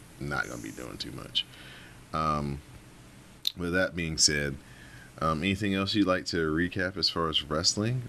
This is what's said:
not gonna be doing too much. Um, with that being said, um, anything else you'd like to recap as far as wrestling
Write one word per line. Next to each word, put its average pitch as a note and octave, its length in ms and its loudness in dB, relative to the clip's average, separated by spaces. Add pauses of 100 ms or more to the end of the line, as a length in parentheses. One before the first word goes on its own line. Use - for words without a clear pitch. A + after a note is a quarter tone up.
(200)
not C#2 280 -2
gonna A#1+ 140 -8
be G#1+ 80 -8
doing A#1 260 -10
too - 140 -8
much. - 340 -4 (680)
Um, D2 480 0 (960)
with F2 160 -2
that F2+ 240 2
being E2 200 0
said, D2 380 4 (640)
um, D#2 220 2
anything G2 320 2
else G2 200 2
you'd G2+ 120 6
like F#2 200 2
to F#2+ 100 -2 (160)
recap F2+ 440 2
as D#2+ 120 2
far E2 200 2
as D#2+ 140 0
wrestling G#2 680 2